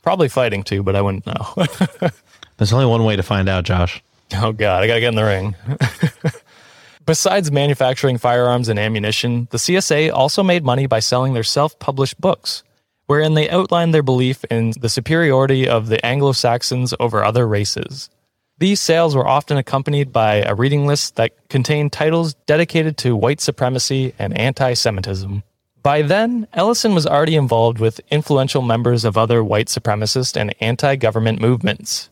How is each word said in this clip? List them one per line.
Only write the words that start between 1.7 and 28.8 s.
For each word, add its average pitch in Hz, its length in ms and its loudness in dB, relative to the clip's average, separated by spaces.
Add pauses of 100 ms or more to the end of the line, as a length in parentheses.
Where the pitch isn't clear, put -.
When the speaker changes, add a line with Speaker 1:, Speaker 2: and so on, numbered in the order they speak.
Speaker 2:
There's 104 160 2
only 131 140 4
one 113 180 4
way 107 120 2
to 95 60 -2
find 95 260 0
out, 92 160 0
Josh. 90 380 -2 (340)
Speaker 1:
Oh, 110 160 0
God, 101 300 0
I 107 40 2
gotta 117 140 2
get 120 80 0
in 113 80 0
the 107 80 2
ring. 98 300 0 (240)
<laughs> - 540 -2 (760)
Besides 170 460 0
manufacturing 139 640 0
firearms 123 540 2
and 104 80 0
ammunition, 110 720 -2
the 120 80 -4
C 180 180 0
S 190 140 -2
A 156 180 2
also 143 340 2
made 175 220 2
money 131 220 0
by 113 140 2
selling 127 340 0
their 113 80 0
self-published 143 760 -2
books, - 440 -4 (440)
wherein 156 280 2
they 151 160 0
outlined 170 420 0
their 156 100 4
belief 127 480 0
in 113 300 0
the 117 80 -4
superiority 135 800 2
of 113 200 0
the 110 160 0
Anglo-Saxons 127 960 0
over 110 240 0
other 113 240 2
races. 107 640 -4 (500)
These 190 220 2
sales 165 340 2
were 131 120 2
often 143 320 0
accompanied 139 540 -2
by 107 240 2
a 104 180 0
reading 143 320 0
list 143 300 -2
that 113 160 0 (180)
contained 147 420 0
titles 160 400 0 (140)
dedicated 156 520 0
to 123 180 0
white 131 260 0
supremacy 131 760 -2
and 101 200 -4
anti-Semitism. 101 1040 -2 (400)
By 143 180 2
then, 214 540 0
Ellison 214 400 0
was 156 120 2
already 156 300 2
involved 117 440 2
with 113 200 0 (100)
influential 139 520 0
members 120 420 0